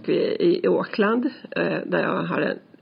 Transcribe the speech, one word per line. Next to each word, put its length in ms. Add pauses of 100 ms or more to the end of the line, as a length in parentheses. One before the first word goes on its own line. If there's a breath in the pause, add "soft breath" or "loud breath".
vi 120
är 240
i 260
Auckland, 580 (260)
eh, 340
där 180
jag 200
har 180
en, 160 (240)